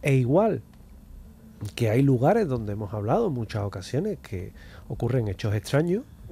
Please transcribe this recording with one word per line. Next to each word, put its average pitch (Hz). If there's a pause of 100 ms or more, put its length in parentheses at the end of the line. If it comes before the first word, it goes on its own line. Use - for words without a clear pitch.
e 139
igual 147 (1120)
que 113
hay 127
lugares 143
donde 113
hemos 104
hablado 139
en 151
muchas 113
ocasiones 127
que 95 (360)
ocurren 120
hechos 101
extraños, 170 (280)